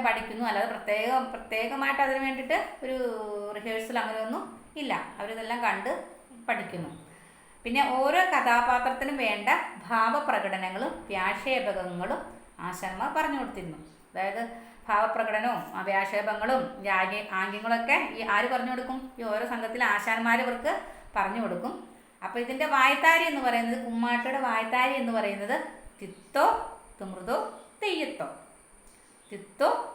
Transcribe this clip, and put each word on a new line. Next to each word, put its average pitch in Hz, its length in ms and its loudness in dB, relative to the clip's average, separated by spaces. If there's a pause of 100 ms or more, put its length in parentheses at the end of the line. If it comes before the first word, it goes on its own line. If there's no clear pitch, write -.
പഠിക്കുന്നു, 226 420 0
അല്ലാതെ 208 240 0
പ്രത്യേകം, 233 500 0 (100)
പ്രത്യേകമായിട്ട് 269 680 -2
അതിന് 269 240 2
വേണ്ടിയിട്ട് 262 320 0 (260)
ഒരു 262 140 -4 (580)
റിഹേഴ്സൽ 226 440 -4
അങ്ങനെയൊന്നും 220 440 -4 (380)
ഇല്ല. 240 120 -2 (260)
അവരിതെല്ലാം 226 480 -6
കണ്ട് 196 240 0 (580)
പഠിക്കുന്നു. 175 420 -4 (720)
പിന്നെ 247 180 2 (160)
ഓരോ 302 240 6 (100)
കഥാപാത്രത്തിനും 254 840 4
വേണ്ട 208 320 0 (380)
ഭാവപ്രകടനങ്ങളും 214 1040 0 (180)
വ്യാക്ഷേപകങ്ങളും 196 1120 -2 (380)
ആശാന്മാർ 190 580 -4
പറഞ്ഞു 302 220 0
കൊടുത്തിരുന്നു. 175 380 -8 (340)
അതായത് 202 300 -4 (460)
ഭാവപ്രകടനവും, 220 760 2 (140)
ആ, 190 140 -4
വ്യാക്ഷേപങ്ങളും 214 720 2 (380)
ആംഗ്യ-, 202 280 0 (140)
ആംഗ്യങ്ങളൊക്കെ 226 560 2 (200)
ഈ 220 40 -6 (140)
ആര് 226 180 4
പറഞ്ഞു 247 180 0
കൊടുക്കും? 262 480 -6
ഈ 233 40 -6
ഓരോ 220 300 -2
സംഘത്തിലെ 226 320 0
ആശാന്മാർ 226 600 2
ഇവർക്ക് 247 280 0 (420)
പറഞ്ഞു 202 300 0
കൊടുക്കും. 180 280 -4 (520)
അപ്പൊ 240 200 -4
ഇതിൻ്റെ 269 200 0 (100)
വായ്ത്താരി 277 560 8
എന്ന് 277 160 -2
പറയുന്നത്, 233 380 2
കുമ്മാട്ടിയുടെ 240 640 0
വായ്ത്താരി 247 520 2
എന്ന് 233 180 0
പറയുന്നത് 208 360 -2 (460)
തിത്തോ - 460 2 (540)
തിമൃതോ 190 360 -4 (460)
തെയ്യത്തോ, 311 460 -2 (1000)
തിത്തോ 214 380 0 (260)